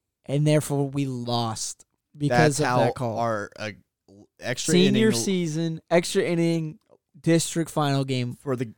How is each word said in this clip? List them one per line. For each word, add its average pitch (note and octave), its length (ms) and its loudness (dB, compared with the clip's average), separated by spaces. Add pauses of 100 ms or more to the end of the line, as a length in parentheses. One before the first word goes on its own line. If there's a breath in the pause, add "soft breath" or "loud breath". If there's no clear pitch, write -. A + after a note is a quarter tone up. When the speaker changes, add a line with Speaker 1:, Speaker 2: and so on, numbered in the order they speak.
(260)
Speaker 1:
and D3 200 0
therefore C#3+ 440 2
we C#3 160 -4
lost A#2+ 800 -6 (320)
because C#3 400 4
Speaker 2:
That's - 20 -2
Speaker 1:
of D3 60 2
Speaker 2:
how B2 140 2
Speaker 1:
that A#2 160 2
call. A2+ 240 -6
Speaker 2:
our, A2+ 380 -2
uh, G#2+ 140 -8 (680)
extra B2+ 340 -4
Speaker 1:
Senior G3+ 360 6
Speaker 2:
inning - 100 0
Speaker 1:
season, E3 720 -2
extra F3 340 2
inning, E3 560 -2 (400)
district E3 500 0
final C#3 340 0
game B2+ 320 -4
Speaker 2:
for C3+ 200 -6
the, A#2 220 -6